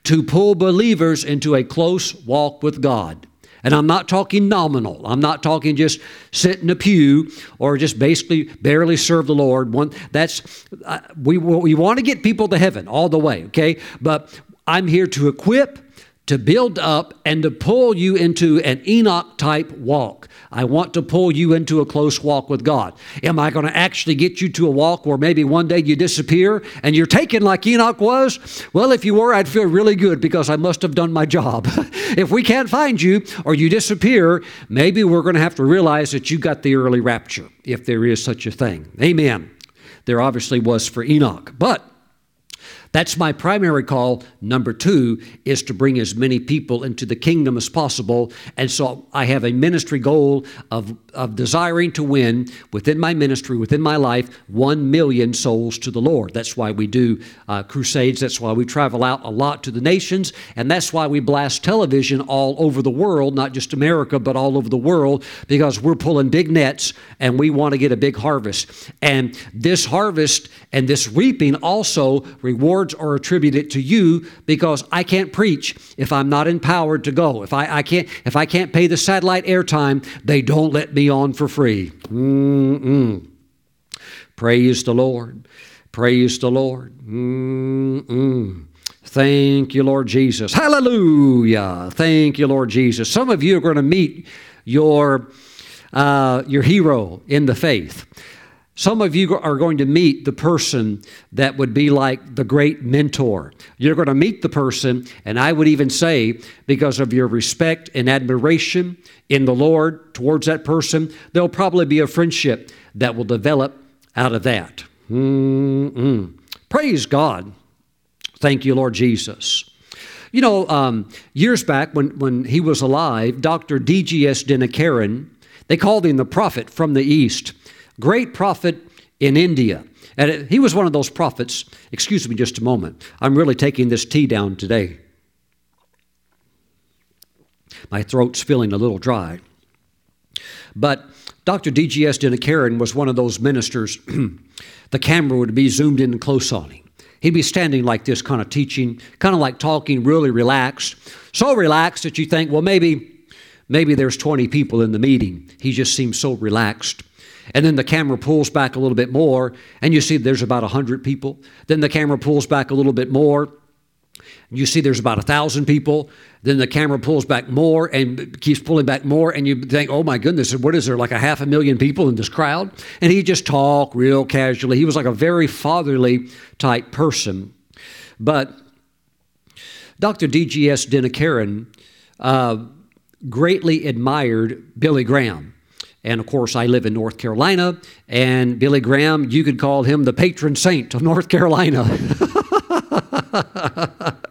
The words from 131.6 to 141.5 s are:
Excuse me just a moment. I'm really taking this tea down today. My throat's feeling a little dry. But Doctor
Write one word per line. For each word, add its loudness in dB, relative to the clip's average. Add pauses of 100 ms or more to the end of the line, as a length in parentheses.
Excuse -2
me -6
just -2
a -8
moment. -2 (200)
I'm 2
really 2
taking 0
this -2
tea 0
down -2
today. -4 (3000)
My -6
throat's 0
feeling 0
a -2
little -2
dry. -4 (1300)
But -2 (400)
Doctor -2